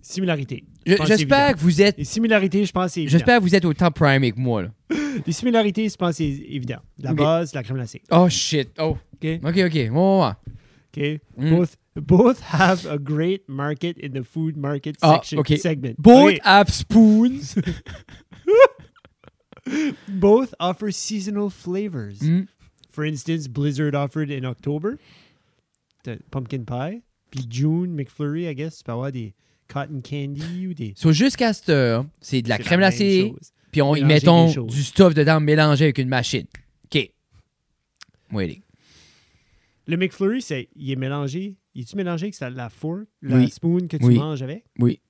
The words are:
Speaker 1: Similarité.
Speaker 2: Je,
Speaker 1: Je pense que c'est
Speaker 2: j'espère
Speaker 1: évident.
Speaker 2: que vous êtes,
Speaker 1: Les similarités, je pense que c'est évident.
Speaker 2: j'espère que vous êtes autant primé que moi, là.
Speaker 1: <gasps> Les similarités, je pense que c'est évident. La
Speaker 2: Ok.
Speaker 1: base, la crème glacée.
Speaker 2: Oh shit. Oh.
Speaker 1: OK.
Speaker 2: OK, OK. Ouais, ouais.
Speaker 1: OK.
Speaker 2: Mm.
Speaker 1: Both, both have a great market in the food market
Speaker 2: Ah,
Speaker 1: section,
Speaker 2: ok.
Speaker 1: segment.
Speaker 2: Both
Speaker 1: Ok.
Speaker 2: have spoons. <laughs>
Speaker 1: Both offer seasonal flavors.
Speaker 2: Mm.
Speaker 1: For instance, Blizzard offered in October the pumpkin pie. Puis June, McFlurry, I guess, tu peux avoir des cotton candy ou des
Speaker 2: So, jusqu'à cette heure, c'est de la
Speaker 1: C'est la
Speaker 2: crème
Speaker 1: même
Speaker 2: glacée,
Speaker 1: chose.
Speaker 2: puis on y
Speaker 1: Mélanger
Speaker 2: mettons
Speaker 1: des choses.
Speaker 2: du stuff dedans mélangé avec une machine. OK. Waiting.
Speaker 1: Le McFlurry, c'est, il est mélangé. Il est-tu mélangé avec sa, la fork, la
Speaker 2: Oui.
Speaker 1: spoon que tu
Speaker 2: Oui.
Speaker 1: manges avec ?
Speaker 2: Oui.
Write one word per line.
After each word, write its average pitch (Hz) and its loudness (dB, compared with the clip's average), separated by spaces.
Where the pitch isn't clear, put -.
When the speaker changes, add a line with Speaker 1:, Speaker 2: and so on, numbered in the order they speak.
Speaker 1:
Similarité. 156 -6
Speaker 2:
Je, 170 2
Speaker 1:
Je 202 4
pense 156 0
que 165 4
c'est 220 4
Speaker 2:
j'espère 277 4
Speaker 1:
évident. 226 0
Speaker 2:
que 147 -6
vous 170 4
êtes, 202 4
Speaker 1:
Les 147 -6
similarités, 208 0
je 180 -6
pense 185 -2
que 165 -6
c'est 175 -6
évident. 143 -2
Speaker 2:
j'espère 240 4
que 214 2
vous 175 2
êtes 185 4
autant 165 0
primé 135 2
que 104 -8
moi, 117 -2
là. 107 -8
Speaker 1:
<gasps> 294 -6
Les 180 -6
similarités, 220 -2
je 190 -6
pense 175 -2
que 151 -4
c'est 160 -2
évident. 139 -8
La 139 -6
Speaker 2:
Ok. 156 0
Speaker 1:
base, 160 0
la 131 -8
crème 131 -8
glacée. 120 -12
Speaker 2:
Oh 175 6
shit. 143 -2
Oh. 156 -4
Speaker 1:
OK. - -10
Speaker 2:
OK, 170 -2
OK. 180 2
Ouais, 127 -2
ouais. 180 2
Speaker 1:
OK. 147 -6
Speaker 2:
Mm. 147 -2
Speaker 1:
Both, 170 0
both 226 4
have 180 2
a 151 -6
great 151 -4
market 139 -8
in 143 -10
the 127 -10
food 160 -8
market 143 -8
Speaker 2:
Ah, 156 6
Speaker 1:
section, - -4
Speaker 2:
ok. 151 0
Speaker 1:
segment. 139 -6
Speaker 2:
Both 262 8
Speaker 1:
Ok. - 0
Speaker 2:
have 202 6
spoons. 226 2
<laughs> 196 -2
Speaker 1:
Both 202 2
offer 185 -6
seasonal 208 -6
flavors. 165 -10
Speaker 2:
Mm. 170 0
Speaker 1:
For 151 -10
instance, 156 -6
Blizzard 143 -4
offered 143 -4
in 135 -8
October 151 -6
the 120 -12
pumpkin 127 -8
pie. 147 -10
Puis 131 -12
June, 156 -4
McFlurry, 143 -8
I 143 -10
guess, 156 -10
tu - -20
peux 117 -10
avoir 131 -8
des 113 -12
cotton 139 -10
candy 147 -10
ou 180 -10
des 123 -10
Speaker 2:
So, 160 2
jusqu'à 226 2
cette - -8
heure, 127 2
c'est 127 -4
de 113 -6
la 113 0
Speaker 1:
C'est 120 -6
la - -10
Speaker 2:
crème 175 2
Speaker 1:
même 190 4
Speaker 2:
glacée, 196 0
Speaker 1:
chose. - -18
Speaker 2:
puis 151 2
on 143 2
y 147 0
Speaker 1:
Mélanger 147 6
Speaker 2:
mettons 165 6
Speaker 1:
des 160 2
choses. 120 -6
Speaker 2:
du 139 -2
stuff 180 4
dedans 156 2
mélangé 151 4
avec 139 2
une 127 -2
machine. 127 -4
OK. 120 -4
Waiting. 98 -6
Speaker 1:
Le 165 -4
McFlurry, 196 -4
c'est, 135 -10
il 139 -12
est 135 -4
mélangé. 143 -8
Il 135 -14
est-tu 117 -16
mélangé 175 -6
avec - -10
sa, 127 -12
la 123 -12
fork, 175 -10
la 131 -2
Speaker 2:
Oui. 127 4
Speaker 1:
spoon 175 -2
que - -8
tu 120 0
Speaker 2:
Oui. 120 6
Speaker 1:
manges 143 -4
avec ? 143 -14
Speaker 2:
Oui. 120 0